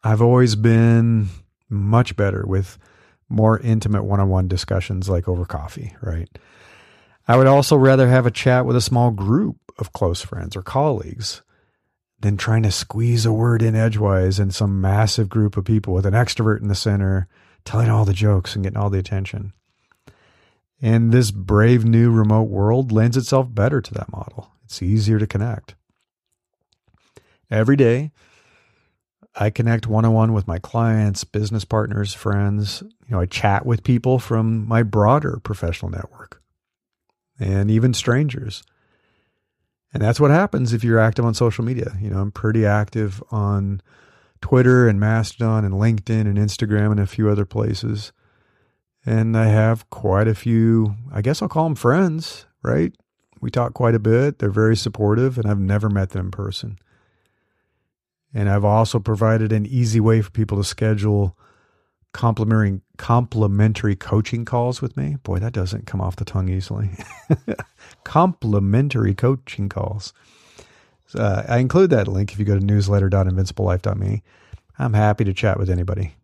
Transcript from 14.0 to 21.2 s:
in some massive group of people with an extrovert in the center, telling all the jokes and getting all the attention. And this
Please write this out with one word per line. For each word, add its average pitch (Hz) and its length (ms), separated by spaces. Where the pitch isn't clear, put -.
in 98 120
some 98 300
massive 104 480
group 107 280
of 98 80
people 107 280
with 98 140
an 98 80
extrovert 110 480
in 104 60
the 101 60
center, 95 540
telling 113 260
all 110 160
the 98 80
jokes 101 400
and 98 100
getting 101 140
all 101 120
the 98 80
attention. 98 540
And 113 320
this 117 200